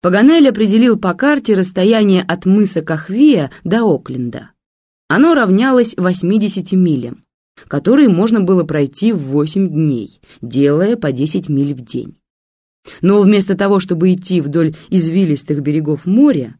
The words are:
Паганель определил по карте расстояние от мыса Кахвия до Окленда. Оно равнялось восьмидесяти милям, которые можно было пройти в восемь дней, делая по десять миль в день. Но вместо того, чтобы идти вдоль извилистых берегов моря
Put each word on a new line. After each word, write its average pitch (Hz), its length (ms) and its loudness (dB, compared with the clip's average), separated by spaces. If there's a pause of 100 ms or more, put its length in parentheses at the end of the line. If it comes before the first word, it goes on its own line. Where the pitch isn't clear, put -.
Паганель 269 420 4
определил 220 520 2
по 180 160 -4
карте 277 400 0
расстояние 190 640 2
от 180 240 -6
мыса 190 380 0
Кахвия 180 680 0 (140)
до 214 280 0
Окленда. 127 600 -6 (560)
Оно 294 260 4
равнялось 240 640 2
восьмидесяти 185 800 -2
милям, 139 500 -2 (420)
которые 254 400 2
можно 214 320 2
было 185 240 2
пройти 156 480 -2
в 202 60 -2
восемь 151 500 -2
дней, 147 540 -4 (220)
делая 143 520 0
по 160 160 -6
десять 151 380 -6
миль 143 240 -2
в 127 80 -14
день. 113 380 -14 (840)
Но 196 180 4
вместо 196 380 2
того, 196 220 0
чтобы 185 340 0
идти 180 280 -2
вдоль 156 340 -2 (160)
извилистых 160 720 -2
берегов 147 440 -4
моря 190 540 0